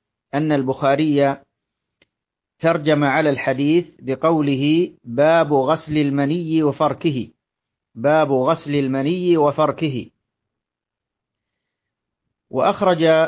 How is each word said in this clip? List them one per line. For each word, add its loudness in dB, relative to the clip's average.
أن -2
البخاري 0
ترجم 0
على 0
الحديث 0
بقوله: 0
"باب 2
غسل 0
المني 0
وفركه"، -2
باب 0
غسل -2
المني 0
وفركه. -2
وأخرج 0